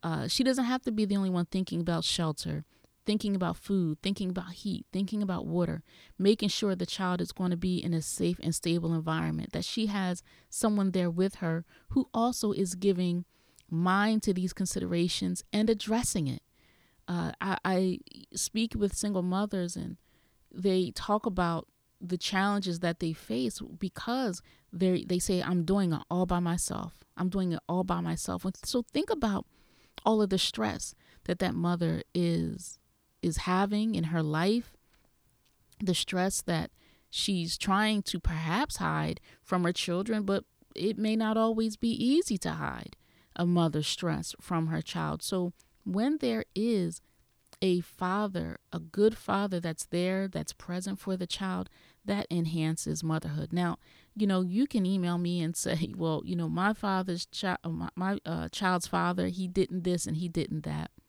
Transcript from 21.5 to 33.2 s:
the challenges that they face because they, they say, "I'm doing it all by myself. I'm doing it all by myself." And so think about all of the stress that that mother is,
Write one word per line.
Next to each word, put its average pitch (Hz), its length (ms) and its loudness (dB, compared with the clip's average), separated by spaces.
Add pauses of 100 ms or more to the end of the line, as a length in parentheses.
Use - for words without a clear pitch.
the 180 180 -4
challenges 190 640 0
that 170 200 0
they 165 120 0
face 226 480 -4 (180)
because 226 640 -2 (300)
they, 180 320 2
they 180 140 0
say, 180 240 0
"I'm 175 220 2
doing 185 280 2
it 151 180 -2
all 180 160 2
by 180 140 2
myself. - 640 -2 (120)
I'm 180 120 0
doing 185 240 0
it 160 160 -2
all 180 160 2
by 175 160 -2
myself." 170 440 -4
And 190 100 -4 (100)
so 240 180 0 (100)
think 311 180 0
about 233 360 0 (580)
all 214 160 4
of 196 100 2
the 190 80 2
stress - 560 -2 (300)
that 175 140 -2
that 180 160 0
mother 170 480 0 (120)
is, 170 640 0 (440)